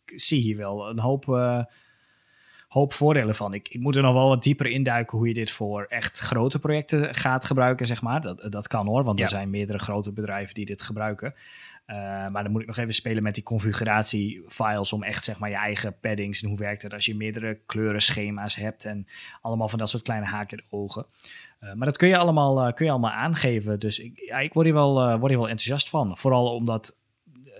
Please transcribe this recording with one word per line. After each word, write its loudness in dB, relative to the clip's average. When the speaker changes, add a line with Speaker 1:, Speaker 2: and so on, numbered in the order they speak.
Speaker 1:
zie 4
hier 2
wel -6
een -4
hoop, 0
eh, 2
hoop 2
voordelen 4
van. -4
Ik, -10
ik -10
moet 0
er 4
nog 8
wel 6
wat 4
dieper 2
induiken 0
hoe 2
je 0
dit -2
voor -4
echt -4
grote 0
projecten -2
gaat 0
gebruiken, 2
zeg -4
maar. -2
Dat, -10
dat -6
kan -2
hoor, 2
want 2
Speaker 2:
Ja. 0
Speaker 1:
er 2
zijn -4
meerdere -4
grote -4
bedrijven -6
die -8
dit -8
gebruiken. -6
Eh, -12
maar -4
dan -4
moet 0
ik -10
nog -8
even -2
spelen 0
met -2
die -8
configuratiefiles 0
om -4
echt, -2
zeg -2
maar, -4
je -4
eigen -4
paddings -2
en -4
hoe -2
werkt -6
het -12
als -2
je -2
meerdere -6
kleurenschema's 0
hebt -6
en -6
allemaal -2
van -2
dat -2
soort -2
kleine -4
haken -8
in -20
de -10
ogen. -8
Eh, -14
maar -4
dat 0
kun 6
je 6
allemaal, 4
eh, 0
kun 0
je 4
allemaal 2
aangeven. 0
Dus -2
ik, -16
ja, -6
ik -4
word 6
hier 6
wel, 6
eh, 4
word 2
hier 4
wel 0
enthousiast -2
van. 0
Vooral 4
omdat -2